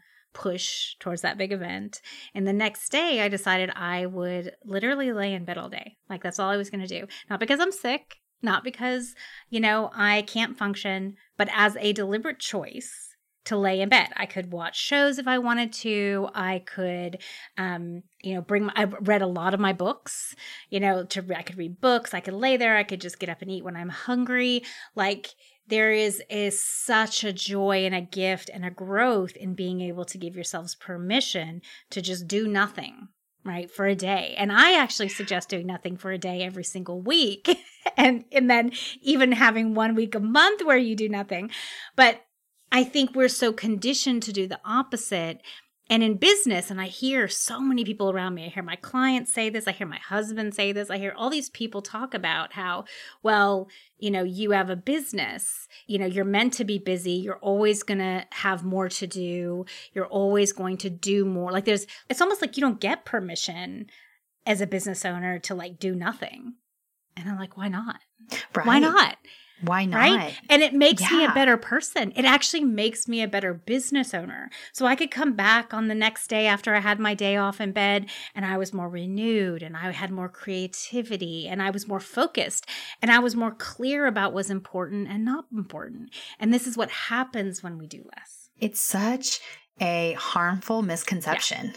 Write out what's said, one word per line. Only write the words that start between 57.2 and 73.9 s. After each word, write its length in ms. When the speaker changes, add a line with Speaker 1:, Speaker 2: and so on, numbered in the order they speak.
Speaker 1:
always 440
gonna 480
have 320
more 240
to 180
do, 600
you're 140
always 460
going 240
to 120
do 360
more. 260
Like, 140
there's, 200
it's 120
almost 200
like 140
you 60
don't 180
get 260
permission 800
as 140
a 60
business 380
owner 340
to, 140
like, 260
do 140
nothing. 600
And 140
I'm 80
like, 180
"Why 120
not? 320
Speaker 2:
Right. 100
Speaker 1:
Why 140
not?" 380
Speaker 2:
Why 240
not? 140
Speaker 1:
Right? 360
And 140
it 100
makes 380
me 80
a 80
Speaker 2:
Yeah. 80
Speaker 1:
better 220
person. 580
It 100
actually 380
makes 440
me 140
a 60
better 260
business 640